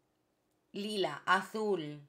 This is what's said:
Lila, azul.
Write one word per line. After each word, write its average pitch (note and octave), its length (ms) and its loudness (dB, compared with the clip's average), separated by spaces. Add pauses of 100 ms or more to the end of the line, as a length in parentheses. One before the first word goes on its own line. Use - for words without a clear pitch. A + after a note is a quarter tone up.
(720)
Lila, G3 540 -2
azul. F#3 840 0